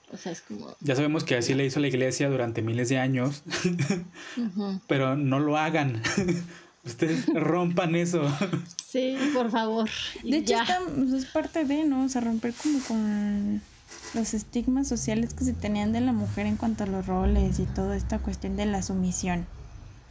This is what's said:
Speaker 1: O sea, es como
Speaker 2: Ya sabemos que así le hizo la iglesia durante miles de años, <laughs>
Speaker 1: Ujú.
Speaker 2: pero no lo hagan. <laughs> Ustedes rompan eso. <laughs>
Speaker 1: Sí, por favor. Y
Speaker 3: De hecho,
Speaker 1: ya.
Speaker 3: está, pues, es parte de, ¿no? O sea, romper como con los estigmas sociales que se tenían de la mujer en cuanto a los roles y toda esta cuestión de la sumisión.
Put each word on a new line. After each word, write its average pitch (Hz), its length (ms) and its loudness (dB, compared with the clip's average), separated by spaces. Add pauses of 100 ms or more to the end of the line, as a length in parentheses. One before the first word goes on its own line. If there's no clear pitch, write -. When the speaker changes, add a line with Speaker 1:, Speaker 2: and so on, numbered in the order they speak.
(120)
Speaker 1:
O - 60 -12
sea, 185 140 -8
es 170 100 -10
como - 400 -14
Speaker 2:
Ya 139 140 0
sabemos 147 280 2
que 175 120 0
así 120 180 2
le 139 120 2
hizo 135 140 0
la 143 80 4
iglesia 131 420 2
durante 117 320 0
miles 117 280 0
de 131 80 4
años, 131 460 0 (200)
<laughs> 175 760 -2
Speaker 1:
Ujú. 196 500 -2
Speaker 2:
pero 135 280 2
no 139 240 2
lo 147 180 2
hagan. 151 440 0 (420)
<laughs> - 420 -20
Ustedes 160 480 0
rompan 170 640 2
eso. 175 260 2
<laughs> 143 80 2 (600)
Speaker 1:
Sí, 262 260 0 (200)
por 233 160 2
favor. 220 360 0 (360)
Y 233 80 0
Speaker 3:
De 285 60 4
hecho, 311 160 2
Speaker 1:
ya. 233 100 4
Speaker 3:
está, 359 160 0 (160)
pues, 262 180 2
es 262 120 -2
parte 311 380 -2
de, 294 200 2
¿no? 269 220 2
O 262 40 2
sea, 254 120 0
romper 233 340 -2
como 294 240 0
con 208 840 0 (540)
los 226 180 -2
estigmas 240 540 0
sociales 226 480 0
que - 80 -4
se 254 100 2
tenían 208 400 0
de 233 80 2
la 254 100 2
mujer 208 360 0
en 208 100 0
cuanto 220 280 -2
a - 20 -2
los 190 180 -2
roles 190 540 2
y 190 80 0
toda 196 280 -2
esta 196 220 -2
cuestión 196 400 -4
de 208 80 0
la 202 160 0
sumisión. 185 640 -2 (640)